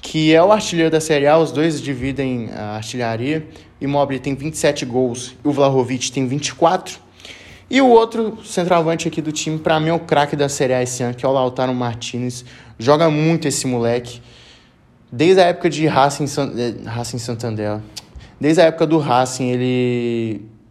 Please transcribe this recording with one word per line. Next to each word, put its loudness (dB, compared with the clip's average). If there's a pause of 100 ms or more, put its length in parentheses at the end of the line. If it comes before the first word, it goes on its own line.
que 2
é 8
o 6
artilheiro 2
da 2
Série 0
A. 6
Os 2
dois 0
dividem -4
a -8
artilharia. -4 (340)
Immobile 0
tem -4
vinte -8
e -10
sete 0
gols -2 (100)
e 2
o 0
Vlahovic 0
tem -2
vinte -4
e -8
quatro. 0 (680)
E 4
o 6
outro 4
centroavante 0
aqui -6
do -6
time, -6
pra 0
mim, 0
é 2
o 0
craque 0
da 0
Série -2
A 0
esse -6
ano, -4
que -6
é 2
o 2
Lautaro 0
Martinez. -6 (340)
Joga 4
muito 0
esse -4
moleque. -2 (880)
Desde 4
a 6
época 0
de -2
Racing 2
San-, -4
eh, -6
Racing -8
Santander. -6 (600)
Desde 4
a 8
época 2
do 2
Racing, 0
ele -2 (240)